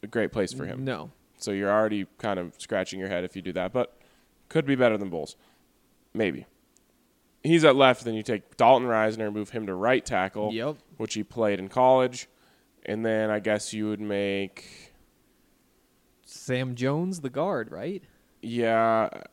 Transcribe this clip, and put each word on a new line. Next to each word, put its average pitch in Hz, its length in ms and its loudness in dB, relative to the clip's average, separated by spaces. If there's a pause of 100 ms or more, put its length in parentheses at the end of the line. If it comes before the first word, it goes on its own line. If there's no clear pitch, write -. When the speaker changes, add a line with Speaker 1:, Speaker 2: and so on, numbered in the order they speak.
Speaker 1:
a 104 40 -14
great - 240 -2
place 98 200 -2
for 127 140 -10
him. 127 180 -8
Speaker 2:
No. 127 280 -6 (260)
Speaker 1:
So - 140 -6
you're 98 200 0
already 107 360 2 (100)
kind 101 220 -4
of 87 180 -10
scratching 95 420 -4
your 95 80 -6
head 90 160 -2
if 90 140 -10
you 95 40 -10
do 85 120 -8
that, 92 180 -4
but - 260 -4 (520)
could 160 160 0
be 139 100 2
better 120 220 4
than 98 120 -6
Bowles. 82 280 -8 (760)
Maybe. 90 340 -2 (960)
He's 160 220 4
at 139 140 8
left, 131 260 6
then 113 120 -4
you 107 80 -4
take - 340 -6
Dalton 123 280 8
Risner, 110 460 0
move 104 200 -8
him 110 160 -6
to 95 60 -4
right 113 320 0
tackle, 107 460 -4
Speaker 2:
Yep. 120 240 -6 (220)
Speaker 1:
which 110 160 -8
he 107 100 -6
played 104 360 -2
in 98 100 -10
college, 127 580 2 (580)
and 110 200 -4
then 110 240 0
I 107 100 0
guess 107 320 -2
you 107 160 -4
would 104 140 -4
make 101 920 -4 (1300)
Speaker 2:
Sam 127 500 -6
Jones 156 460 -2
the 135 80 -6
guard, 135 420 -4
right? 151 320 -10 (380)
Speaker 1:
Yeah, 113 680 2 (260)